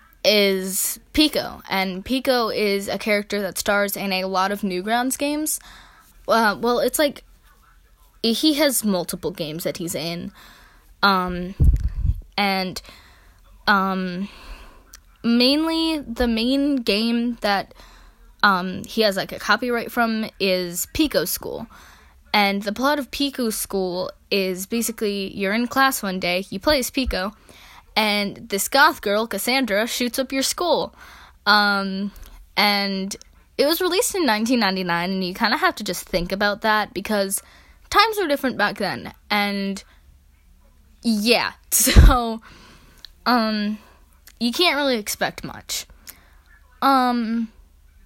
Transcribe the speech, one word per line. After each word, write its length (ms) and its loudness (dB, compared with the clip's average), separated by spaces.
is 760 2
Pico. 560 0
And 340 -2
Pico 460 0
is 380 -2
a 100 -4
character 440 -2
that 160 -6
stars 380 0
in 180 -4
a 120 -2
lot 260 0
of 100 -6
Newgrounds 560 -2
games. 420 -4
Uh, 320 2
well, 220 0
it's 200 0
like, 260 -2
he 320 2
has 320 0
multiple 460 -2
games 340 -8
that 100 -4
he's 180 -6
in. 380 -6
Um, 520 2
and, 440 0
um, 640 0
mainly 800 2
the 300 -2
main 480 0
game 640 0
that, 320 -2
um, 440 2
he 160 -2
has, 160 2
like, 160 -4
a 60 -10
copyright 520 0
from 380 -2
is 540 -2
Pico 320 0
School. 420 -8
And 300 2
the 80 -4
plot 280 0
of 120 -8
Pico 380 -2
School 600 -4
is 340 -2
basically 720 -4
you're 160 -2
in 140 0
class 340 0
one 200 -6
day, 280 -2
you 80 -8
play 220 2
as 100 -4
Pico, 440 -4
and 500 -2
this 220 -4
goth 320 4
girl, 260 0
Cassandra, 600 0
shoots 300 -4
up 140 -4
your 100 -2
school. 540 -2
Um, 680 2
and 580 0
it 120 4
was 140 0
released 340 0
in 100 0
nineteen 340 2
ninety-nine, 520 0
and 120 -2
you 120 -4
kinda 220 0
have 180 0
to 80 -10
just 260 -6
think 220 -2
about 300 0
that, 300 2
because 480 -2
times 260 4
were 100 0
different 300 -2
back 220 -2
then, 340 -6
and 540 -2
yeah, 480 2
<laughs> 100 -20
so, 680 6
um, 500 2
you 120 0
can't 240 2
really 220 0
expect 460 -6
much. 420 -10
Um, 720 2